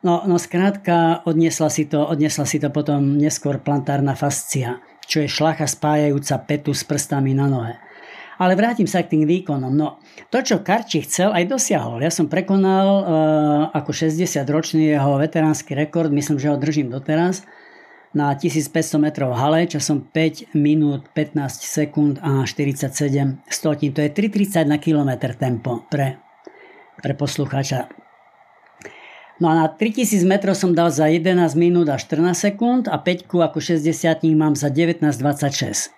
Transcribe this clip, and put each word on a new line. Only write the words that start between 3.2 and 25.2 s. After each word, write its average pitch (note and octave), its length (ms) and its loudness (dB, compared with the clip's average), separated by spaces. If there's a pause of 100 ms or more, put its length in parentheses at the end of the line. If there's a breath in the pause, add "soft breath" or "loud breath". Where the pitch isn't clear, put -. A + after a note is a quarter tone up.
plantárna C#3 560 -2
fascia, C3+ 640 -4 (320 loud breath)
čo D3+ 160 0
je C#3+ 80 -4
šlacha D3+ 320 0
spájajúca D3 800 0
petu D3 320 -2
s - 80 -8
prstami C#3 480 -2
na C#3 160 2
nohe. C3 320 -4 (560 loud breath)
Ale F#3 160 2
vrátim G#3+ 320 2
sa F3 160 0
k E3 160 -2
tým D#3 80 4
výkonom. D3 480 -2
No, D3 240 0 (320 loud breath)
to, B3+ 160 0
čo G3 160 0
Karči G3 480 -2
chcel, G3 240 0
aj F3 160 0
dosiahol. C3+ 560 -2
Ja E3 80 0
som D#3 160 0
prekonal, F#3+ 560 2
e, G3 180 4 (720)
ako C#3+ 240 -4
šesťdesiatročný D#3 960 0
jeho C#3+ 240 2
veteránsky D#3 560 0
rekord, D3+ 400 -2
myslím, C#3+ 240 0
že C#3+ 160 0
ho C#3 80 -2
držím C#3+ 320 -2
doteraz, D#3+ 560 -2 (640 loud breath)
na C#3+ 240 0
tisícpäťsto D3+ 640 -2
metrov D3+ 320 0
hale, D3+ 320 2
časom D3 400 -2
päť D#3+ 480 -2
minút, D3 640 2
pätnásť D3 480 -4
sekúnd D3 560 0
a C#3 240 0
štyridsaťsedem C#3 1040 -2
stotín. D3 480 -2
To D3+ 80 0
je D3 80 -2
tri G3+ 160 0
tridsať G3 400 0
na D3 80 2
kilometr C#3+ 560 0